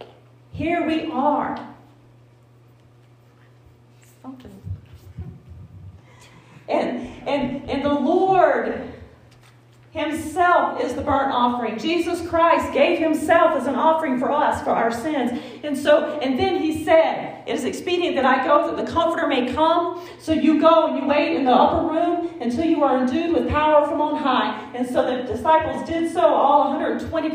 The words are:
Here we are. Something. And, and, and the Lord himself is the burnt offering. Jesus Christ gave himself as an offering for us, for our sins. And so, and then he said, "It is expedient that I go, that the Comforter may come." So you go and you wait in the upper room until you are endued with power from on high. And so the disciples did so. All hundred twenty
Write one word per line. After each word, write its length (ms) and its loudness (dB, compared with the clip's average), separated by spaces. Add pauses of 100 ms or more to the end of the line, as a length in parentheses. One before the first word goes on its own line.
(520)
Here 340 -2
we 260 -2
are. 600 -2 (2500)
Something. 380 -20 (2000)
And, 600 -6
and, 400 -4
and 160 -4
the 80 0
Lord 1000 0 (1000)
himself 880 0
is 140 -4
the 80 -8
burnt 300 0
offering. 460 -2
Jesus 480 -2
Christ 460 2
gave 260 2
himself 540 4
as 160 -2
an 80 -2
offering 420 2
for 140 -2
us, 300 0
for 80 -4
our 200 0
sins. 480 -4 (240)
And 140 -6
so, 440 2
and 180 -2
then 220 0
he 240 -2
said, 600 2
"It 80 -4
is 100 -4
expedient 520 -2
that 80 2
I 200 2
go, 300 2
that 100 -4
the 60 -6
Comforter 360 0
may 260 0
come." 480 0 (180)
So 140 -4
you 280 4
go 280 6
and 100 -4
you 80 -4
wait 300 2
in 80 0
the 80 4
upper 340 4
room 440 -2 (100)
until 240 -2
you 180 2
are 200 2
endued 300 -2
with 160 0
power 380 4
from 140 -4
on 160 -2
high. 580 -2
And 120 -4
so 180 -2
the 280 -4
disciples 540 0
did 260 -4
so. 100 2
All 500 4
hundred 360 -4
twenty 260 -4